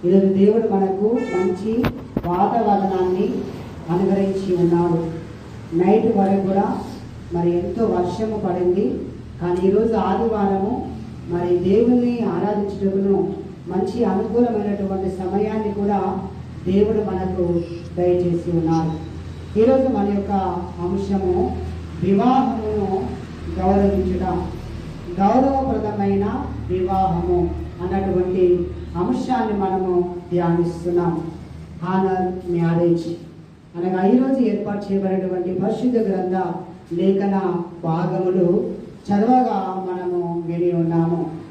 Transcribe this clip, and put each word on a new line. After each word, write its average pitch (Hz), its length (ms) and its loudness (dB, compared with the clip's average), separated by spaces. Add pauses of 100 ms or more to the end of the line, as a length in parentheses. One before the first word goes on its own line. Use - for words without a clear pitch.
ఈరోజు 190 220 6 (120)
దేవుడు 214 340 6
మనకు 190 320 2 (280)
మంచి 220 380 0 (560)
వాతావరణాన్ని 190 960 2 (640)
అనుగ్రహించి 190 580 2 (120)
ఉన్నాడు. 170 380 2 (800)
నైట్ 214 280 6 (100)
వరకు 196 300 4
కూడా 196 180 2 (680)
మరి 175 160 2 (100)
ఎంతో 185 220 -2 (140)
వర్షము 208 480 -2
పడింది, 180 420 2 (540)
కానీ 175 180 0 (100)
ఈరోజు 220 260 4 (140)
ఆదివారము 202 640 0 (600)
మరి 175 180 0 (180)
దేవుణ్ణి 240 460 4 (200)
ఆరాధించుటకును 196 840 0 (560)
మంచి 220 260 0 (120)
అనుకూలమైనటువంటి 202 1000 0 (120)
సమయాన్ని 208 580 -2
కూడా 202 200 0 (680)
దేవుడు 208 320 4 (100)
మనకు 180 340 -2 (520)
దయచేసి 175 520 2 (100)
ఉన్నారు. 165 340 0 (680)
ఈరోజు 262 260 6 (100)
మన 202 100 0 (100)
యొక్క 196 160 -2 (520)
అంశము 196 500 0 (680)
వివాహమును 214 840 2 (680)
గౌరవించుట, 185 680 2 (960)
గౌరవప్రదమైన 208 1040 2 (480)
వివాహము 180 680 0 (440)
అన్నటువంటి 185 640 0 (580)
అంశాన్ని 226 600 0
మనము 185 320 0 (380)
ధ్యానిస్తున్నాం. 170 840 0 (680)
హానర్ 185 460 0 (260)
మ్యారేజ్ 170 540 2 (680)
అనగా 185 240 -2 (120)
ఈరోజు 254 260 2 (120)
ఏర్పాటు 202 360 -4
చేయబడినటువంటి 185 640 -2 (120)
పరిశుద్ధ 226 360 0 (100)
గ్రంథ 180 280 -2 (600)
లేఖన 196 380 2 (500)
భాగములు 185 600 2 (600)
చదవగా 220 500 4 (300)
మనము 180 320 -2 (260)
విని 170 240 0 (100)
ఉన్నాము. 165 400 2 (300)